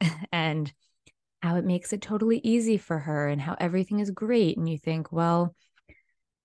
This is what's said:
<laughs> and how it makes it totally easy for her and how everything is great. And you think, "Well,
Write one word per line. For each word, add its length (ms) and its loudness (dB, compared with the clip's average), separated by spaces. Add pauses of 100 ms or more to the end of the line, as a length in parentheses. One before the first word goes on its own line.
<laughs> 300 0
and 400 0 (720)
how 120 2
it 100 0
makes 280 0
it 80 -6
totally 380 0
easy 380 2
for 200 -4
her 300 -2
and 120 0
how 200 -4
everything 400 0
is 100 -2
great. 480 2
And 100 0
you 120 -2
think, 320 -4
"Well, 440 2 (880)